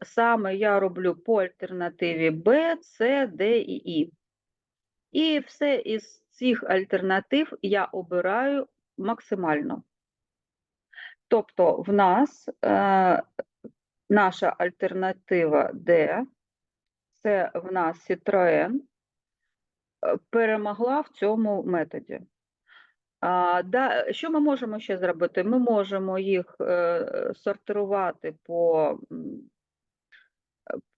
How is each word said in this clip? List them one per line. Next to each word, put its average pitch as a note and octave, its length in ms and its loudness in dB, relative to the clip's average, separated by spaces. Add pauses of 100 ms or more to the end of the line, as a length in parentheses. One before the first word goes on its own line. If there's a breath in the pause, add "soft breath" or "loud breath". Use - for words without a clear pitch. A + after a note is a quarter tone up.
саме A3+ 540 0
я G3+ 240 2
роблю F3+ 360 -2
по G#3+ 260 0
альтернативі F3 880 -4
Б, D4 500 2
С, C4 460 0
Д G3+ 320 0
і - 420 -4
І. E3+ 100 -4 (1000)
І D4+ 280 0
все C#4+ 360 -2
із - 540 -6
цих B3 340 0
альтернатив F#3+ 1000 0
я G3 240 0
обираю F#3+ 800 -2 (300)
максимально. F#3 840 -4 (1400 loud breath)
Тобто F#3 600 2
в G3+ 60 0
нас, G3+ 560 2 (160)
е, G3 580 4 (880)
наша G3+ 480 2
альтернатива F3+ 1160 0
Д, F3 520 2 (960)
це G3 300 0
в F3+ 180 -8
нас E3+ 380 -4
Citroen, F3+ 640 2
е, - 1400 -10 (120)
перемогла A3 720 0
в - 80 -10
цьому G#3 540 -2
методі. - 560 -6 (1000 soft breath)
А, F3+ 440 0
да, A3+ 500 -2
що E4 160 -8
ми D#4+ 100 0
можемо B3+ 400 0
ще G3 180 -6
зробити? F3 460 -2
Ми A#3+ 160 2
можемо G3 600 0
їх, F#3+ 420 -2
е, F3 760 -2
сортувати G3 1080 -4
по, E3 460 2 (220)
м, - 300 -12 (1300 soft breath)
е, - 40 -10 (200)